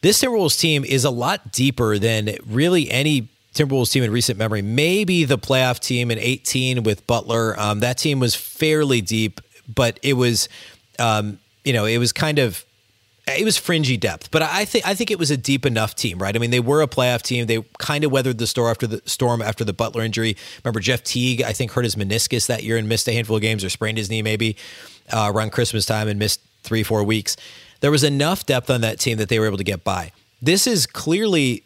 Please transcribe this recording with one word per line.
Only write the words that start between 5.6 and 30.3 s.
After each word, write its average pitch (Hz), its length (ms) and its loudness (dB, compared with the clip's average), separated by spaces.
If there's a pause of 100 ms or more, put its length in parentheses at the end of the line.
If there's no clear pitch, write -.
team 120 300 -2
in 113 80 -2
eighteen 127 640 -2
with 107 240 0
Butler. 117 540 0
Um, 104 220 0
that 123 180 0
team 143 200 0
was 120 140 2
fairly 151 680 0
deep, 110 380 -2 (280)
but 117 340 0
it 139 120 0
was, 123 360 2 (480)
um, 107 400 0 (260)
you 139 100 0
know, 107 120 2
it 113 140 2
was 120 120 2
kind 151 280 0
of, 113 240 0 (680)
it 143 140 -2
was 220 140 2
fringy 147 400 0
depth, 90 340 -6
but 156 100 2
I 170 220 0
think, 202 240 -2
I 196 60 0
think 220 180 -2
it 185 80 -2
was 147 120 0
a 147 40 2
deep 135 300 0
enough 110 300 0
team, 90 220 -4
right? 95 160 -2
I 113 60 0
mean, 117 100 0
they 123 120 2
were 143 200 2
a 147 60 2
playoff 123 340 2
team. 120 240 -2
They 113 160 2 (160)
kind 147 280 0
of 139 60 2
weathered 131 260 2
the 113 100 -2
storm 117 240 0
after 113 160 -2
the 107 160 -6
storm 120 380 -2
after 110 240 -2
the 101 80 -2
Butler 113 300 -2
injury. 113 340 0 (260)
Remember, 110 160 -2
Jeff 120 240 0
Teague, 123 380 0
I 110 100 -2
think, 113 220 -4
hurt 123 100 0
his 107 140 -2
meniscus 104 500 0
that 113 160 -2
year 113 140 0
and 107 100 -2
missed 113 220 0
a - 20 0
handful 110 240 0
of 107 60 2
games, 107 240 0
or 92 40 -4
sprained 110 280 -4
his 104 120 -4
knee 110 120 -2
maybe, 110 340 0 (560)
uh, 110 220 2
around 110 180 -2
Christmas 113 340 0
time 107 220 -2
and 104 100 -2
missed 104 220 0 (240)
three, 110 200 -2
four 107 200 0
weeks. 107 320 0 (460)
There 143 100 4
was 147 140 4
enough 143 400 0
depth 127 240 0
on 127 100 2
that 110 180 -2
team 117 200 -2
that 107 100 -2
they 113 120 2
were 110 60 2
able 101 120 0
to 95 80 -4
get 95 180 -4
by. 90 300 -4 (280)